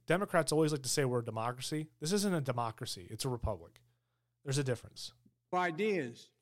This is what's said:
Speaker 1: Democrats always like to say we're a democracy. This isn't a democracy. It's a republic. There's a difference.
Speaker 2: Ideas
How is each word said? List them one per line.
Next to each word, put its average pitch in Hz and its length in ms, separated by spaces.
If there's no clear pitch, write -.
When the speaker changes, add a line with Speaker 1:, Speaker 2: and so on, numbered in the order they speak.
Speaker 1:
Democrats 175 460
always 156 180
like 147 120
to 127 60
say 143 160
we're 123 160
a 110 40
democracy. 123 640
This 156 120
isn't 202 220
a 160 60
democracy. 120 720
It's 110 140
a 139 40
republic. 110 520
There's 139 140
a 143 60
difference. - 480
Speaker 2:
Ideas 180 760